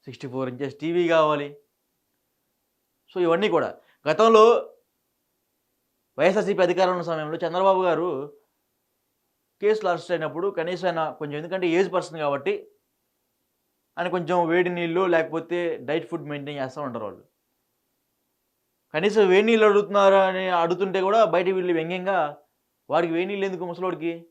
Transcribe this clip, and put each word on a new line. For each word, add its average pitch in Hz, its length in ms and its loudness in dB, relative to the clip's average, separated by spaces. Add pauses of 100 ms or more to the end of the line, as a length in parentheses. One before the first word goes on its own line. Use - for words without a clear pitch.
సిక్స్టీ 135 220 -16
ఫోర్ 127 220 -6
ఇంచెస్ 131 320 -10
టీవీ 170 260 0
కావాలి. 151 400 2 (1600)
So, - 80 -10
ఇవన్నీ 175 360 2
కూడా 123 140 0 (360)
గతంలో 214 380 6 (1700)
వైఎస్ఆర్సీపీ 185 460 0
అధికారంలో 180 340 2
ఉన్న 165 120 -6
సమయంలో 156 340 -6
చంద్రబాబు 185 400 2
గారు 170 240 0 (1500)
కేసులు 208 280 2
అరెస్ట్ 170 220 -4
అయినప్పుడు 160 360 -4 (120)
కనీసం 175 280 -4
ఆయన 165 140 -2 (180)
కొంచెం, 147 180 -8
ఎందుకంటే 175 300 -4
ఏజ్ 175 260 2
పర్సన్ 165 240 -4
కాబట్టి 143 360 -2 (1400)
ఆయన 175 120 -4
కొంచెం 175 280 -2 (100)
వేడి 180 220 2
నీళ్ళు 175 360 -2
లేకపోతే 165 540 -2 (180)
డైట్ 143 320 -6
ఫుడ్ 151 220 -8
మెయింటైన్ 143 280 -10
చేస్తూ 135 220 -8
ఉంటారు 117 240 -8
వాళ్ళు. - 180 -12 (1700)
కనీసం 202 340 2
వేడి 196 200 6
నీళ్ళు 226 180 4
అడుగుతున్నారా 202 640 4
అని 185 220 -4
అడుగుతుంటే 180 520 0
కూడా 202 240 2
బయట 175 200 0
వీళ్ళు 180 280 -2
వ్యంగ్యంగా, 180 460 -2 (680)
"వాడికి 165 240 0
వేడి 185 180 -2
నీళ్ళు 196 140 -4
ఎందుకు 180 200 -8
ముసలోడికి?" 170 480 -6 (180)